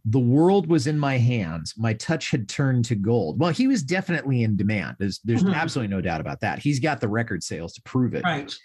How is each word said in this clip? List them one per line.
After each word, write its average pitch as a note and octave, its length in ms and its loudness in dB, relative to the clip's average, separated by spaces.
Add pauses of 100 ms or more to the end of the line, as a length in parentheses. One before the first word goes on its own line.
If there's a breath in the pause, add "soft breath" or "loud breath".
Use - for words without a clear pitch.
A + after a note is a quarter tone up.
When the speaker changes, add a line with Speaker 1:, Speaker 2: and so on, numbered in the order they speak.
Speaker 1:
The A2 140 2
world D#3+ 480 4
was D#3 180 2
in D3+ 140 0
my C#3 180 0
hands. G2 580 0
My A2+ 180 0
touch D3+ 360 -4
had A#2 180 -2
turned B2+ 380 0
to A#2+ 100 -2
gold." G2+ 440 0
Well, E3+ 100 4
he A#3+ 180 2
was C4 140 2
definitely C#3 600 0
in A2 140 2
demand. G2 420 -2
There's, G2 240 -4
there's A#2 180 2
Speaker 2:
Mm-hmm. F#3 140 2
Speaker 1:
absolutely C#3 400 -2
no F#2+ 60 -2
doubt E2 200 -2
about D2+ 200 -8
that. E2+ 180 -2
He's C#3+ 200 0
got D3 220 -2
the A#2+ 80 0
record G#2+ 340 -2
sales E2 300 -8
to - 80 -18
prove B2+ 320 0
it. - 100 -4
Speaker 2:
Right. D3+ 300 -4 (120)